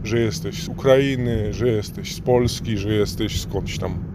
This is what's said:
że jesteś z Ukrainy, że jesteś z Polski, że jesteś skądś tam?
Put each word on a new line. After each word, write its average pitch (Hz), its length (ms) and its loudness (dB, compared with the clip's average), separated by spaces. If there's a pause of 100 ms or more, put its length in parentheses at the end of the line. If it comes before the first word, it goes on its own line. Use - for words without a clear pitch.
że 113 160 0
jesteś - 420 -2
z - 60 -6
Ukrainy, 123 840 2
że 117 140 0
jesteś - 460 -2
z - 60 -10
Polski, 120 580 2
że 104 160 0
jesteś 104 460 0
skądś - 380 -4
tam? 92 200 -4 (160)